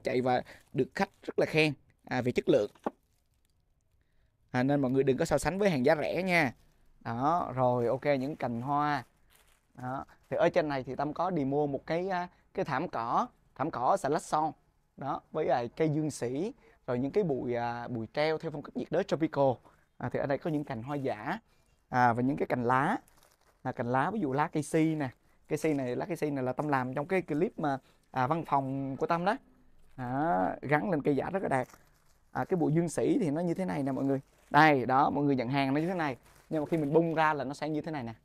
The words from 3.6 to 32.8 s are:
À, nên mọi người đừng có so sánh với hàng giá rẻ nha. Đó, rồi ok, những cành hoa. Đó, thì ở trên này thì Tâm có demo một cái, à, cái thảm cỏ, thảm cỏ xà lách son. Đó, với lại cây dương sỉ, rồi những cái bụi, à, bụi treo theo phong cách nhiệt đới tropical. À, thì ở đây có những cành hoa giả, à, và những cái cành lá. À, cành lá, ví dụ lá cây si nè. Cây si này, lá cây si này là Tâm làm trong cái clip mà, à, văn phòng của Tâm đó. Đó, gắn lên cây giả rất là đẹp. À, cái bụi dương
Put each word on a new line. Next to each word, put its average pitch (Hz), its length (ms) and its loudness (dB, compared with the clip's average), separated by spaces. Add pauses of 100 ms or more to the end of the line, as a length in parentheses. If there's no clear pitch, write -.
À, 127 120 2
nên 143 180 2
mọi 127 100 0
người 135 120 4
đừng 135 140 2
có 160 80 0
so 160 120 2
sánh 160 220 -2
với 202 100 4
hàng 131 160 2
giá 156 100 6
rẻ 135 280 -2
nha. 170 300 2 (480)
Đó, 135 540 0
rồi 123 320 2
ok, 131 180 -2 (140)
những 139 160 -4
cành 120 260 -4
hoa. 143 440 -2 (680)
Đó, 131 320 -8 (240)
thì 135 80 -2
ở 170 120 4
trên 165 180 2
này 135 160 -4
thì 127 120 -10
Tâm 143 180 -4
có 175 220 -2
demo 143 300 0
một 139 220 -4
cái, 175 220 -2
à, 180 180 -4 (260)
cái 190 120 -2
thảm 143 220 -2
cỏ, 135 400 -2 (280)
thảm 131 160 -4
cỏ 131 260 2
xà 135 120 -2
lách 160 140 0
son. 156 280 0 (460)
Đó, 139 240 -6 (100)
với 156 140 -2
lại 127 300 0
cây 160 140 2
dương 151 220 0
sỉ, 135 420 -4 (340)
rồi 123 120 -2
những 139 120 -2
cái 208 120 2
bụi, 123 320 -2
à, 117 320 -4
bụi 113 260 -6
treo 156 240 2
theo 160 140 -8
phong 147 100 -8
cách - 160 -14
nhiệt - 140 -4
đới 170 120 2
tropical. 143 480 2 (460)
À, 123 120 -6
thì 123 100 -2
ở - 60 0
đây 139 120 2
có - 120 -4
những 151 140 0
cành 117 200 -8
hoa 143 120 -6
giả, 131 440 -4 (500)
à, 123 240 6
và 120 80 0
những 135 160 0
cái 190 100 -2
cành 127 160 -2
lá. 135 340 2 (640)
À, 127 80 -4
cành 120 200 -4
lá, 135 200 2
ví 220 80 -4
dụ 139 140 -2
lá 151 140 2
cây 151 160 -2
si 160 320 2
nè. 143 140 -4 (380)
Cây 156 100 -2
si 156 160 0
này, 127 220 -2
lá 139 100 -4
cây 214 100 -6
si 156 140 -4
này 139 140 -2
là 127 100 -2
Tâm 151 140 -4
làm 131 260 0
trong 143 120 -4
cái 185 160 0
clip 170 380 -2
mà, 143 180 0 (340)
à, 131 160 0
văn 160 180 -2
phòng 135 520 -2
của 156 100 -2
Tâm 170 180 0
đó. 220 120 0 (600)
Đó, 151 520 0 (120)
gắn 151 300 0
lên 151 100 0
cây 143 140 2
giả 131 140 -2
rất 185 140 -4
là 165 60 -4
đẹp. 127 180 -2 (640)
À, 127 140 -4
cái 190 120 0
bụi 147 160 2
dương 170 160 2